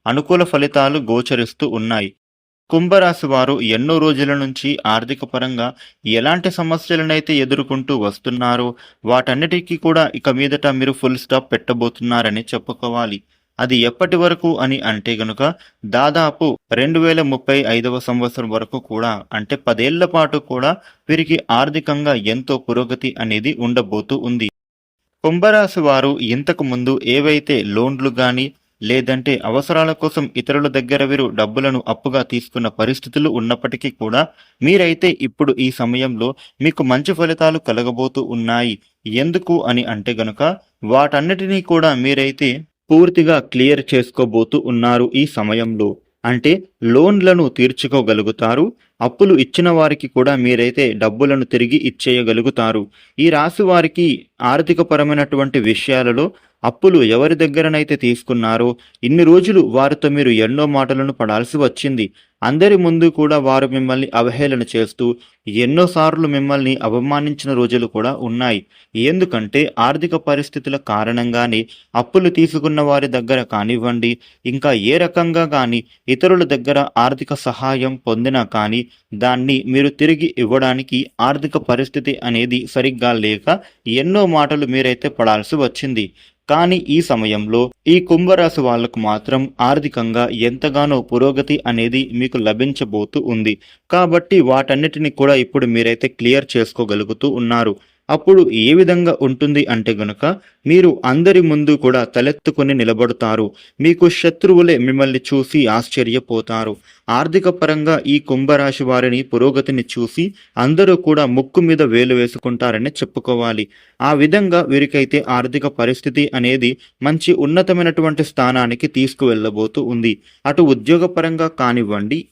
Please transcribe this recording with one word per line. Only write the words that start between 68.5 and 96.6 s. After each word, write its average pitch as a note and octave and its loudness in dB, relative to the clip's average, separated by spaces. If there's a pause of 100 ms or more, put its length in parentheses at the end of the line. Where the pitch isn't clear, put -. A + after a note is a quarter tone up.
ఎందుకంటే B2 0 (180)
ఆర్థిక D3+ 0
పరిస్థితుల C#3+ -4 (100)
కారణంగానే A#2 0 (340)
అప్పులు F3 2
తీసుకున్న D#3 0
వారి C#3+ 2
దగ్గర B2+ -2
కానివ్వండి, A#2 -2 (340)
ఇంకా C3+ 0 (120)
ఏ B2+ 2
రకంగా E3+ 0
కానీ B2+ -2 (280)
ఇతరుల F3 2
దగ్గర C#3 0 (180)
ఆర్థిక C3 0
సహాయం C3 -4
పొందినా B2 -2
కానీ G#2+ -2 (320)
దాన్ని B2+ 0 (100)
మీరు C#3 2
తిరిగి D3+ 0
ఇవ్వడానికి C3 -2 (220)
ఆర్థిక C#3+ -2
పరిస్థితి C3 -4
అనేది A#2+ -2
సరిగ్గా B2 -2
లేక A2 0 (340)
ఎన్నో F3+ 2
మాటలు D3 0
మీరైతే B2+ -2
పడాల్సి A2 0
వచ్చింది. B2 -4 (420)
కానీ F3 2 (120)
ఈ D3+ 2
సమయంలో A2 -2 (280)
ఈ D#3+ 6
కుంభరాశి F3 2
వాళ్లకు A#2+ -2
మాత్రం G#2+ -2 (200)
ఆర్థికంగా B2 0 (180)
ఎంతగానో C#3 0
పురోగతి C3+ 0 (100)
అనేది A#2 0 (120)
మీకు B2+ -4
లభించబోతూ A2 -2
ఉంది. A2 -2 (360)
కాబట్టి F3 4
వాటన్నిటిని C#3 0
కూడా C#3 4
ఇప్పుడు C3 0
మీరైతే A#2 0
క్లియర్ B2+ 0
చేసుకోగలుగుతూ A2 -2